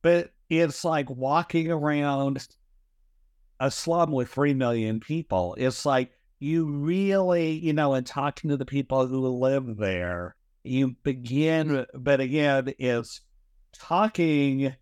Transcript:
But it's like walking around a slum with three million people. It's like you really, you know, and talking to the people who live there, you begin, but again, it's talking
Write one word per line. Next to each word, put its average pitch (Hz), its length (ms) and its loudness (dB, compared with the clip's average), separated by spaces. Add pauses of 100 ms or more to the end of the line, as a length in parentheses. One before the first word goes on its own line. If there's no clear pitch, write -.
But 170 320 2 (160)
it's 160 360 2
like 156 240 0
walking 156 600 0
around 143 760 0 (1120)
a 135 120 0
slum 165 400 0
with 127 180 -2
three 143 240 2
million 117 460 0
people. 95 580 -2
It's 127 280 -2
like 131 260 0 (280)
you 160 260 0
really, 175 880 0
you 160 220 -2
know, 147 200 2
and 127 140 0
talking 143 420 -4
to 143 80 0
the 131 80 -4
people 135 420 0
who 131 200 -2
live 127 500 0
there, 90 580 -2 (280)
you 127 400 0
begin, 143 880 0
but 135 280 2
again, 135 580 0
it's 120 420 -2 (520)
talking 147 1080 0